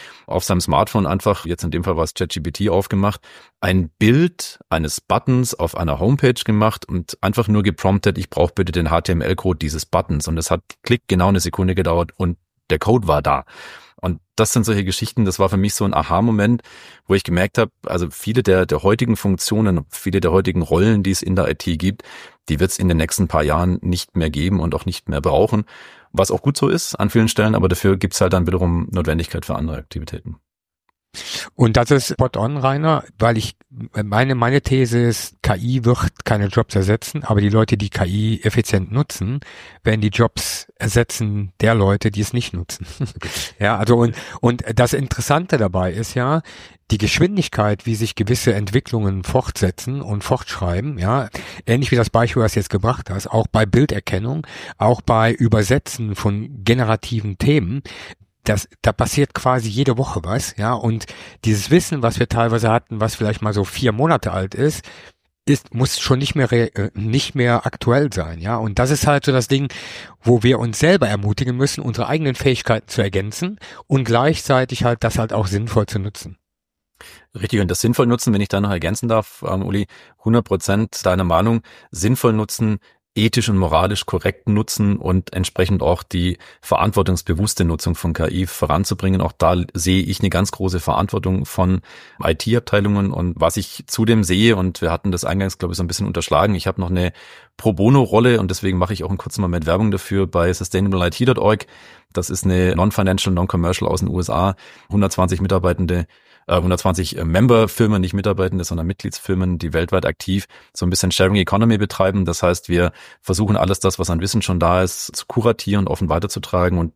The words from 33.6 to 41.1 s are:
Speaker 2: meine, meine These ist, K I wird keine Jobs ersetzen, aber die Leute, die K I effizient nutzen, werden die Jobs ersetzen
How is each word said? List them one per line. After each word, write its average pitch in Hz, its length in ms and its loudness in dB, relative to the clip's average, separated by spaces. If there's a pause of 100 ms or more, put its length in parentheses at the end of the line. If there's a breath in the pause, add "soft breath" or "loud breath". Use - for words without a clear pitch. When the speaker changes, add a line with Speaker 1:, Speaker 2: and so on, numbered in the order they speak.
Speaker 2:
meine, 117 320 2
meine 123 260 2
These 123 380 2
ist, - 420 -2
K 107 140 2
I 120 280 -2
wird 117 420 0
keine 101 220 2
Jobs - 280 0
ersetzen, 104 480 0
aber 101 180 2
die 104 80 4
Leute, 110 260 4
die 101 140 -2
K - 160 -2
I 107 380 -2
effizient 104 480 0
nutzen, 123 480 -2 (440 loud breath)
werden 110 180 2
die 107 80 4
Jobs - 680 -2
ersetzen 104 840 -2